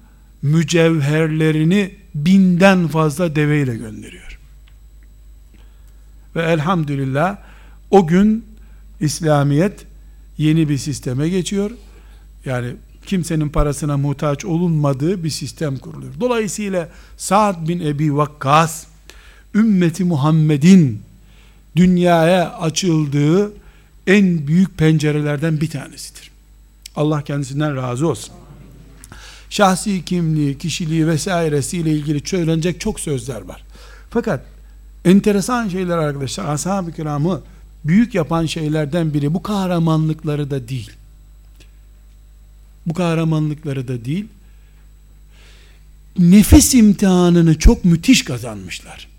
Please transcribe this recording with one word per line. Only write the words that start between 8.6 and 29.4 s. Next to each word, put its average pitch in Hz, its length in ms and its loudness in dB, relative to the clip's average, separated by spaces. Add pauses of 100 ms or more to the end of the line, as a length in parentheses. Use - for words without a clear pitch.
İslamiyet 151 880 0 (520)
yeni 156 320 2
bir 147 80 -2
sisteme 139 520 -6
geçiyor. 196 420 -4 (720)
Yani 123 280 -6 (320)
kimsenin 156 440 -2
parasına 147 480 -2
muhtaç 143 480 -2
olunmadığı 160 800 0
bir 160 60 -4
sistem 139 480 -8
kuruluyor. 131 420 -16
Dolayısıyla 208 720 -4 (280)
Sa'd 190 500 0
bin 175 120 -4
Ebi 151 360 -2
Vakkas, 147 720 0 (680)
ümmeti 190 480 2
Muhammed'in 156 960 4 (760)
dünyaya 175 800 4
açıldığı 160 1000 0 (540)
en 185 400 2
büyük 170 300 2
pencerelerden 151 840 0
bir 160 80 -2
tanesidir. - 600 -16 (640)
Allah 151 260 -2
kendisinden 143 540 -6
razı 127 320 -4
olsun. - 260 -6 (1160)